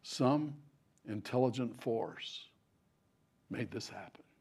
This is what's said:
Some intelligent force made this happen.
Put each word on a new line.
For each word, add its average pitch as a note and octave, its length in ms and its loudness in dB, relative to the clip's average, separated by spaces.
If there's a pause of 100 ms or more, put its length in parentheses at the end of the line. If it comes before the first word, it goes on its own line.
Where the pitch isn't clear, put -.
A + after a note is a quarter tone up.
Some D3 500 4 (540)
intelligent A#2 720 2
force - 640 -4 (1040)
made A2 220 -2
this A2 160 -6
happen. G2 360 -14 (180)